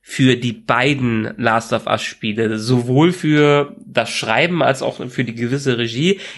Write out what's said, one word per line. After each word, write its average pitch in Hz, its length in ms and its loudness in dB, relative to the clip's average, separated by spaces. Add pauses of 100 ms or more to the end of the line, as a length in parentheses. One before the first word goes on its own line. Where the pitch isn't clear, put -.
für 127 320 2
die 123 180 -4
beiden 120 840 0
Last 113 360 0
of 110 140 -4
Us - 160 0
Spiele, 110 560 -4
sowohl 127 540 2
für 147 720 2
das - 280 -4
Schreiben 151 500 0
als 127 220 2
auch 123 260 -4
für 127 140 -4
die 117 100 -6
gewisse 120 460 -2
Regie. 127 400 0 (180)